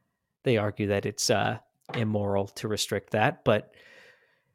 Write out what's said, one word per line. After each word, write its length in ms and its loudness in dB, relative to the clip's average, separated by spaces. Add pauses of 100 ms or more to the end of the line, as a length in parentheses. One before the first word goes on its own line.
(460)
they 100 4
argue 320 0
that 180 0
it's, 240 -4
uh, 280 2 (360)
immoral 540 0
to 220 -8
restrict 420 -4
that, 320 0
but 300 0 (800)